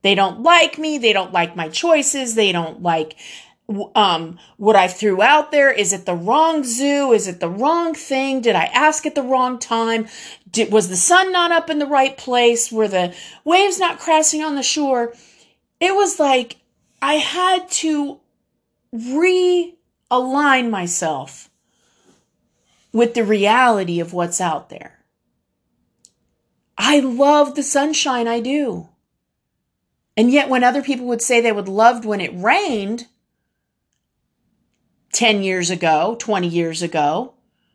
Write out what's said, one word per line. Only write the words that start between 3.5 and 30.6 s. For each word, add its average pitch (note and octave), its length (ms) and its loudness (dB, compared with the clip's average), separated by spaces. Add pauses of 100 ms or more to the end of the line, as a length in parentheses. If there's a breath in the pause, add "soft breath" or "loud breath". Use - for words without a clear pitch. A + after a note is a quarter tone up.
w-, G3+ 280 -8
um, F3 440 0 (200 soft breath)
what G#3 180 4
I F#3 100 6
threw F#3+ 360 -2
out D4 280 4
there. C#4 220 4
Is G3+ 220 -2
it F3+ 100 -10
the F3+ 100 -4
wrong D4 480 0
zoo? C4+ 500 0
Is G3 140 2
it F3 140 -12
the E3+ 80 -2
wrong D#4 460 0
thing? C4+ 480 -4
Did A3+ 120 2
I E3 100 2
ask D4+ 420 2
at D4+ 80 -4
the C#4+ 80 -2
wrong B3+ 360 -2
time? A3+ 480 -2 (420 loud breath)
Did, G#3+ 220 -2
was G3+ 180 2
the F3+ 80 -6
sun F#4 360 2
not F4 200 2
up E4 180 0
in D4+ 80 -2
the D4 80 -2
right C4+ 320 0
place? A#3+ 520 2
Were A3 160 0
the F3+ 280 -2 (300 loud breath)
waves F#4 340 2
not F4 200 -2
crashing D#4 460 0
on D4+ 120 -4
the C4+ 60 -4
shore? B3 520 -2 (680 soft breath)
It F#4 160 2
was G4 240 0
like C4+ 380 0 (420)
I C#4+ 140 -2
had F4+ 560 -2
to D4 500 -4 (760)
realign C#4 1700 0
myself F3 800 -6 (1400)
with A#3 220 2
the A#3 100 0
reality G3+ 760 2
of E3+ 120 -6
what's F3 280 -4
out E3 280 -4
there. - 300 -20 (1800)
I C#4+ 240 4
love C#4 540 2
the D4 80 -4
sunshine, C#4 640 -2
I A#3 120 -2
do. A#3 500 -4 (1300)
And A#3 140 4
yet C#4 180 4
when B3+ 140 0